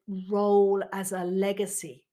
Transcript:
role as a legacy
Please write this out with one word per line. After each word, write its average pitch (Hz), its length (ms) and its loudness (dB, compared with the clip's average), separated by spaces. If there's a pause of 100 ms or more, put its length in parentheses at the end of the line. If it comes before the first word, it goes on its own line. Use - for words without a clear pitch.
(300)
role 202 520 4 (100)
as 190 200 -6
a 185 120 -4
legacy 190 880 -4